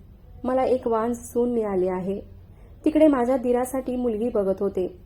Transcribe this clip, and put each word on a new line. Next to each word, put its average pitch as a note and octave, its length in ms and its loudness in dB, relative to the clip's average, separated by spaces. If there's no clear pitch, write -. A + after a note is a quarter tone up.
मला B3+ 200 2
एक B3 240 0
वांझ A3+ 300 0
सून A#3+ 340 -2
मिळाली G3+ 360 0
आहे. F#3 520 -6
तिकडे D#4 220 6
माझ्या C4 300 4
दिरासाठी B3+ 580 -2
मुलगी A#3+ 340 -2
बघत G3+ 300 0
होते. F#3+ 460 -2